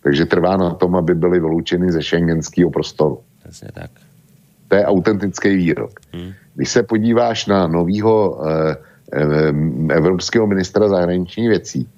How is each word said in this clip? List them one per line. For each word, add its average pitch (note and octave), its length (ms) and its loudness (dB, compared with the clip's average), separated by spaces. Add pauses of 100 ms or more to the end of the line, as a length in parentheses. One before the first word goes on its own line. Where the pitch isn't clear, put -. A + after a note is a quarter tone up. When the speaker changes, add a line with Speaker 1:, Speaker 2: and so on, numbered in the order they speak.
Speaker 1:
takže D2+ 240 2
trvá F2+ 300 2
na F2 220 0
tom, F2+ 180 2
aby F2 220 2
byly F2+ 240 2
vyloučeny E2+ 500 0
ze E2 100 0
schengenského E2 680 0
prostoru. D2+ 500 -2 (220)
Speaker 2:
Přesně - 320 -20
tak. E2+ 160 -14 (800)
Speaker 1:
To F#2+ 80 0
je G2+ 100 2
autentický G2 720 0
výrok. E2+ 340 -2 (240)
Speaker 2:
Hmm. F2+ 160 -14 (240)
Speaker 1:
Když - 160 -6
se A#2+ 120 2
podíváš A#2 680 0
na F#2+ 160 2
novýho, G2 720 0
eh, D#2 380 -2 (360)
eh, D2+ 840 0
evropského F#2 520 2
ministra G2+ 420 0
zahraničních F2+ 600 0
věcí A2 500 -2